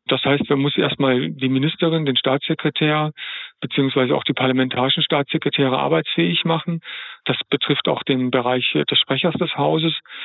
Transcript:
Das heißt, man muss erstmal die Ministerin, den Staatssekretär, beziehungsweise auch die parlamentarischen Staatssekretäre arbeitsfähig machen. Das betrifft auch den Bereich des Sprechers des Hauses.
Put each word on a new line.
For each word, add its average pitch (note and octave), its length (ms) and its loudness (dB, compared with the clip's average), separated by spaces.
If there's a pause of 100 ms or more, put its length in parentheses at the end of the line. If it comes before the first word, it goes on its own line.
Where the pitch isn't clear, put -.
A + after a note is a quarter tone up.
Das C3 180 0
heißt, C#3 240 2
man C#3+ 120 2
muss C#3+ 180 0
erstmal C3+ 500 0
die C3+ 220 -2
Ministerin, D#3 560 0
den C3 100 0
Staatssekretär, D3+ 960 0 (480)
beziehungsweise C3+ 540 2
auch C#3 100 -2
die - 80 0
parlamentarischen B2+ 680 0
Staatssekretäre C#3+ 760 0
arbeitsfähig E3 680 0
machen. E3 340 -2 (460)
Das - 100 0 (140)
betrifft - 360 0
auch - 160 0
den B2+ 280 0
Bereich B2+ 420 0
des D3 260 0
Sprechers D3 360 0
des E3+ 220 -2
Hauses. D#3 380 0 (300)